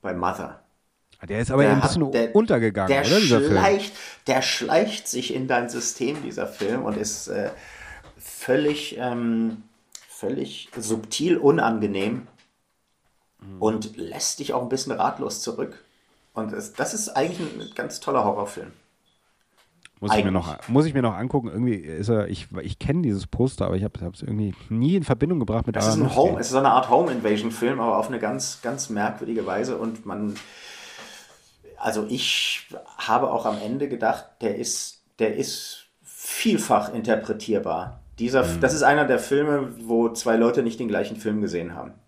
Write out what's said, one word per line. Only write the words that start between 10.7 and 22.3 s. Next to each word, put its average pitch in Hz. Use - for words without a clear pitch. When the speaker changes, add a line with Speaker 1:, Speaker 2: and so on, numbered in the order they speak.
Speaker 1:
subtil 110
unangenehm 113
Speaker 2:
Mhm. 98
Speaker 1:
und 110
lässt -
dich 139
auch 123
ein 120
bisschen 131
ratlos -
zurück. 131
Und 107
es, 107
das 147
ist 214
eigentlich 170
ein -
ganz -
toller 131
Horrorfilm. 101
Speaker 2:
Muss 104
ich 104
mir 95
Speaker 1:
Eigentlich. 90
Speaker 2:
noch, -
muss 139
ich 147
mir 135
noch 110
angucken. 117
Irgendwie 117
ist 82
er, 110
ich, -